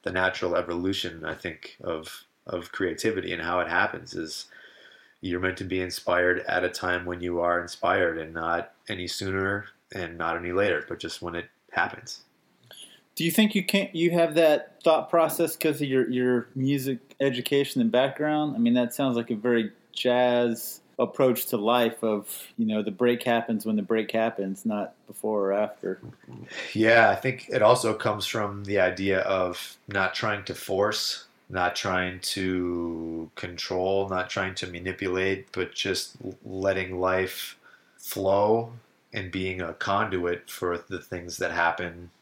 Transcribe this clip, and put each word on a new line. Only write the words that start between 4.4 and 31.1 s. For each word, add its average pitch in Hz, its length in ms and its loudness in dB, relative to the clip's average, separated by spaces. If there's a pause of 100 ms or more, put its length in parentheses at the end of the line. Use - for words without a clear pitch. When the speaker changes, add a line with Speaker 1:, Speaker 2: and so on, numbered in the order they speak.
Speaker 1:
you're 90 200 -4
meant 92 180 -2
to 98 60 -8
be 92 160 -2
inspired 90 680 2
at 90 160 0
a 90 60 0
time 90 360 -2
when 87 160 -6
you 87 180 -2
are 87 220 2
inspired 87 560 0
and 80 160 -10
not 85 380 -4 (180)
any 92 160 -6
sooner 98 600 -4 (280)
and 85 240 -8
not 82 200 -2
any 87 160 -6
later, 92 340 2
but 85 120 -8
just - 220 -10
when 85 140 -8
it 87 140 -8 (220)
happens. - 500 -4 (920)
Speaker 2:
Do 165 100 -2
you 165 60 2
think 208 220 4
you 190 100 0
can't, - 300 0
you 165 180 4
have 170 240 4
that 151 460 4
thought - 280 4
process 160 460 2
'cause 147 260 0
of 143 60 0
your, 131 220 2
your 123 460 2
music 135 640 -2
education 135 640 2
and 113 100 4
background? 147 640 2
I 113 40 -4
mean, 117 160 4
that 120 200 2
sounds 131 220 0
like 117 120 -2
a 117 60 0
very 113 360 2 (200)
jazz 123 880 2 (200)
approach 127 480 2
to 120 100 -2
life 117 460 2
of, 107 400 -2 (160)
you 113 60 2
know, 107 180 0
the 107 80 -2
break 120 320 2
happens 117 420 0
when 110 100 0
the 104 60 2
break 110 300 0
happens, 113 560 -2
not 104 260 -4 (140)
before 104 400 -2
or 98 60 2
after. 104 460 -2 (760)
Speaker 1:
Yeah, 110 360 8
I 95 60 4
think - 340 -4
it 107 140 2
also 113 320 6
comes 104 320 -2
from 101 380 -4
the 101 140 0
idea 95 420 2
of 92 680 -2
not 95 260 0
trying 101 300 -4
to 92 100 -8
force, 101 720 -2 (240)